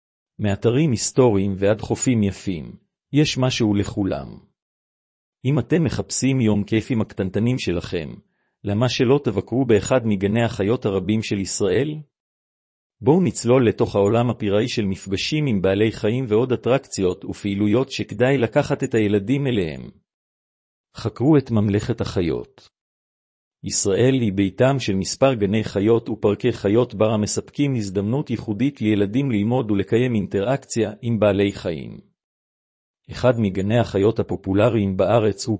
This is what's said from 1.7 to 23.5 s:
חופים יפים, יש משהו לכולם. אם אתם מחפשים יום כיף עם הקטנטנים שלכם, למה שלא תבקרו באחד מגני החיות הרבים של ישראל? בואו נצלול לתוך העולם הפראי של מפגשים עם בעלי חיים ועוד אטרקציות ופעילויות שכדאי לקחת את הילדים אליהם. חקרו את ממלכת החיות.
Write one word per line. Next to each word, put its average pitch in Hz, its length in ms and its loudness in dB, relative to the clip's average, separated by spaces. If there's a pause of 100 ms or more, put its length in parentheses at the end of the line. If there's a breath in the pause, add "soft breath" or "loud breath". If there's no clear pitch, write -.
חופים 113 420 0
יפים, 87 520 -6 (380)
יש 147 240 0
משהו 123 380 0
לכולם. 71 640 -4 (1040)
אם 143 140 2
אתם 165 240 0
מחפשים 131 580 -2
יום 104 220 2
כיף 110 280 -2
עם 110 100 0
הקטנטנים 104 580 -2
שלכם, 85 540 -6 (500)
למה 107 260 0
שלא 135 340 2
תבקרו 117 420 -2
באחד 117 400 2
מגני 104 380 0
החיות 110 420 -2
הרבים 101 380 0
של 104 160 -4
ישראל? 101 560 0 (1040)
בואו 147 200 4
נצלול 120 460 2
לתוך 104 280 0
העולם 110 340 2
הפראי 107 380 0
של 107 180 -2
מפגשים 95 600 -4
עם 107 160 0
בעלי 101 300 2
חיים 117 360 -2
ועוד 113 240 2
אטרקציות 110 760 -2
ופעילויות 104 680 0
שכדאי 123 460 0
לקחת 127 460 0
את 131 100 -4
הילדים 110 540 0
אליהם. 80 420 -4 (1080)
חקרו 135 420 2
את 135 140 0
ממלכת 104 500 0
החיות. 80 680 -4 (960)